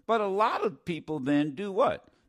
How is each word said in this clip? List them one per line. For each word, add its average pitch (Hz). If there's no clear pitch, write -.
but 220
a 208
lot 233
of 190
people 156
then 147
do 202
what? 185